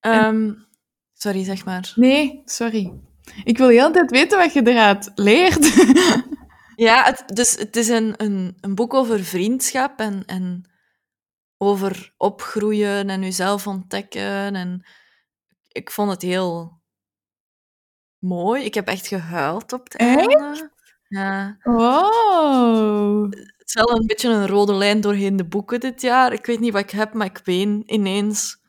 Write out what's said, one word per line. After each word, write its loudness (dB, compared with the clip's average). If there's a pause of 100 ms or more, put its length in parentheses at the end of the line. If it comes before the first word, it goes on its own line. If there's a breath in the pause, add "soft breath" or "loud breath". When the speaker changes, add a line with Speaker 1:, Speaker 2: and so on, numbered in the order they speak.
Speaker 1:
Ehm, 2
Speaker 2:
En -2 (460)
Speaker 1:
sorry, -6
zeg -8
maar. -8
Speaker 2:
Nee, 2
sorry. -4 (520 loud breath)
Ik 2
wil 6
heel 8
de 2
tijd 4
weten 2
wat 2
je 2
eruit 4
leert. 4
<laughs> 6 (440 soft breath)
Speaker 1:
Ja, 4
het, -2
dus 0
het -8
is 0
een, 0
een, -4
een -6
boek -4
over 0
vriendschap -4
en, -6
en -10 (880)
over -4
opgroeien -4
en -6
jezelf -4
ontdekken. -8
En -8 (840 soft breath)
ik -14
vond -4
het -8
heel -6 (1400)
mooi. -4
Ik -8
heb -4
echt -8
gehuild -6
op -10
het -20
Speaker 2:
Echt? 4
Speaker 1:
einde. 2 (380)
Ja. -6
Speaker 2:
Wow. 2
Speaker 1:
Het -20
is -10
wel 2
een 0
beetje -2
een 2
rode 2
lijn 0
doorheen -2
de -2
boeken -6
dit -8
jaar. 2
Ik -8
weet -2
niet -2
wat -2
ik -8
heb, -4
maar -4
ik -14
ween -2
ineens -4 (120)